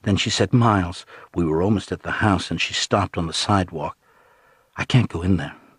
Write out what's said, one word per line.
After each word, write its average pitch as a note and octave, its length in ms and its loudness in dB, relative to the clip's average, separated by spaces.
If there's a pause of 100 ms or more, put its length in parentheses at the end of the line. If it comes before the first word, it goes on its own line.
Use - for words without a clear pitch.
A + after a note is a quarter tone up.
Then G2 140 2
she - 120 -2
said, G#2 240 0
"Miles." G2+ 520 2 (280)
We F2 120 0
were D#2+ 160 0
almost G2 300 0
at F2 120 -8
the E2 200 -6
house, F#2+ 280 2
and B2+ 100 -4
she - 120 -4
stopped - 440 -2
on E2+ 100 -2
the D#2 60 -8
sidewalk. E2+ 640 -2 (800)
"I - 80 -6
can't - 240 4
go E2+ 140 -8
in F#2 140 4
there." D2 180 -6 (220)